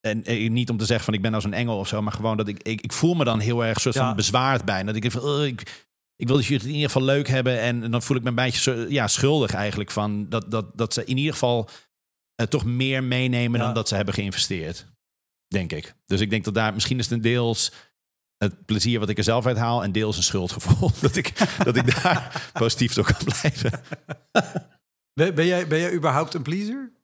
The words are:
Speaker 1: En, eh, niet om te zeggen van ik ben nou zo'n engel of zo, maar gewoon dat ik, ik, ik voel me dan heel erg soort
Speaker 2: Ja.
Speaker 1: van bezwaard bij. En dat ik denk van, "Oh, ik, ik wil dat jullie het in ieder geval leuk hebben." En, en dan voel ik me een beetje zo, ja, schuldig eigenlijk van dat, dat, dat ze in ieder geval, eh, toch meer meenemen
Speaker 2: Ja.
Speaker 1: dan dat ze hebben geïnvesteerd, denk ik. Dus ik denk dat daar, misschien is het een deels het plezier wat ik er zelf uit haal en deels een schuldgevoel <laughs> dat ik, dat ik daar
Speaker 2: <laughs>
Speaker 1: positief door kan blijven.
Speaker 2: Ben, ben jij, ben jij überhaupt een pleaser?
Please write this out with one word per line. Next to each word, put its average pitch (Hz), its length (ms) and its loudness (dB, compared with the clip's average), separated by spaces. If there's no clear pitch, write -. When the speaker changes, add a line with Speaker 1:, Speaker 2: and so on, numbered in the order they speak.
Speaker 1:
En, 110 240 -4
eh, 113 260 0
niet 113 200 0
om 113 60 0
te 107 80 -2
zeggen 110 200 2
van 107 100 0
ik 95 80 -2
ben 110 80 0
nou 110 120 0
zo'n 101 100 -4
engel 113 260 -2
of 95 100 -4
zo, 107 140 -2
maar 104 100 -4
gewoon 110 240 -2
dat 104 120 -2
ik, 104 140 -10
ik, 110 180 -6
ik - 120 -8
voel 170 220 4
me 160 100 2
dan 113 140 2
heel 117 260 0
erg 113 160 0
soort 120 140 0
Speaker 2:
Ja. 131 120 2
Speaker 1:
van 113 100 -2
bezwaard 127 480 2
bij. 98 140 0
En 95 80 -4
dat 107 80 -4
ik 110 60 -2
denk 117 140 -2
van, 120 80 -4
"Oh, 147 220 -2
ik, - 400 -8
ik 120 100 -6
wil 131 100 4
dat 131 80 2
jullie 135 140 0
het 113 100 -6
in 147 60 -6
ieder 147 160 0
geval 131 160 2
leuk 139 220 2
hebben." 127 320 0
En, 120 220 0
en 113 80 -4
dan 117 120 0
voel 131 140 0
ik 123 60 -2
me 123 60 -2
een 123 60 -2
beetje 123 260 0
zo, 117 280 0
ja, 120 200 2
schuldig 135 440 2
eigenlijk 104 380 -4
van 104 380 -2
dat, 107 220 -4
dat, 110 280 -4
dat 113 160 0
ze 117 100 -2
in 131 120 -2
ieder 143 160 0
geval, 120 360 0
eh, 113 120 0
toch 135 180 0
meer 131 400 0
meenemen 123 560 2
Speaker 2:
Ja. 120 60 0
Speaker 1:
dan 123 80 -2
dat 110 140 0
ze 104 60 0
hebben 98 200 0
geïnvesteerd, 90 720 -4
denk 95 240 -2
ik. - 220 -10
Dus 95 140 0
ik 104 100 0
denk 104 140 0
dat 104 100 -4
daar, 110 200 2
misschien 127 240 0
is 117 60 -2
het 120 100 -2
een 117 60 0
deels 117 520 0
het - 300 -2
plezier 110 320 0
wat 104 100 0
ik 104 100 -2
er 104 60 0
zelf 113 220 2
uit 123 100 2
haal 117 260 0
en 101 100 -2
deels 107 240 0
een 92 60 -2
schuldgevoel - 720 2
<laughs> - 40 -8
dat - 160 2
ik, - 160 -2
dat 120 120 4
ik 123 260 2
daar - 400 0
Speaker 2:
<laughs> - 100 -16
Speaker 1:
positief 117 420 2
door 101 180 4
kan - 120 0
blijven. - 560 -2
Speaker 2:
Ben, 165 220 2
ben 160 120 2
jij, 180 200 2
ben 156 120 0
jij 175 140 0
überhaupt 156 420 0
een 156 80 -4
pleaser? 208 500 -6